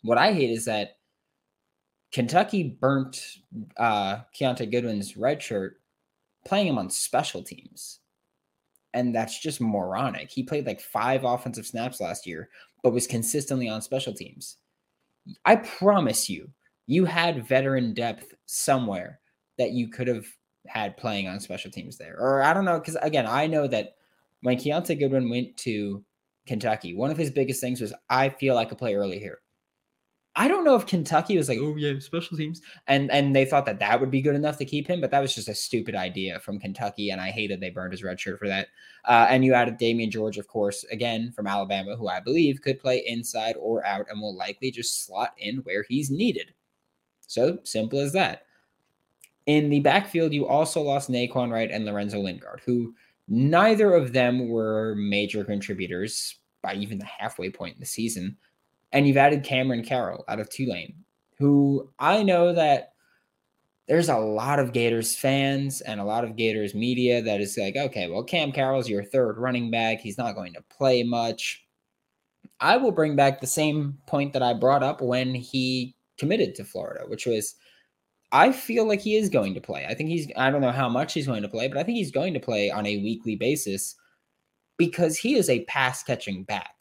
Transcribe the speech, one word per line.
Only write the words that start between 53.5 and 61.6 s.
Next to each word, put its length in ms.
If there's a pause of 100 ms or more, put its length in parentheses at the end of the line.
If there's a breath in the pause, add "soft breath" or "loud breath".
of 200
them 340
were 480
major 480
contributors 920 (240)
by 140
even 220
the 80
halfway 440
point 260
in 60
the 40
season. 520 (560)
And 120
you've 120
added 260
Cameron 400
Carroll 460
out 100
of 100
Tulane, 440 (460)
who 500 (100)